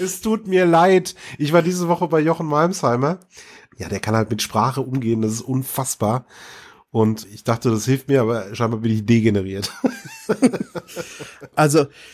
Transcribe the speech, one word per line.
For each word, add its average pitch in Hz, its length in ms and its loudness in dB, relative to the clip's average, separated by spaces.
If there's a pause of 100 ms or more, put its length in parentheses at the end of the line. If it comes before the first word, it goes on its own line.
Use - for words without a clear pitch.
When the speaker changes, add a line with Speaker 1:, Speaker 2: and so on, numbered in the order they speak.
Speaker 1:
es 185 200 -6
tut 220 260 -4
mir 185 180 2
leid. 175 500 4 (220)
Ich 147 140 -2
war 170 100 6
diese 180 280 0
Woche 170 180 0
bei 156 140 2
Jochen 165 240 0
Malmsheimer. 151 720 0 (560)
Ja, 104 140 -12
der 101 100 -6
kann 110 160 -2
halt 110 140 0
mit 107 120 -4
Sprache 127 380 -2
umgehen, 120 420 -2
das 110 120 0
ist 117 80 -6
unfassbar. 131 840 -4 (640)
Und 110 440 0
ich - 100 -20
dachte, 117 260 0
das 110 140 2
hilft 135 240 0
mir, 139 140 4
aber 110 340 -2
scheinbar 113 240 -2
bin 113 140 0
ich 107 120 -2
degeneriert. 101 680 2 (560)
<laughs> 214 320 0 (920)
Speaker 2:
Also, 151 320 4 (260)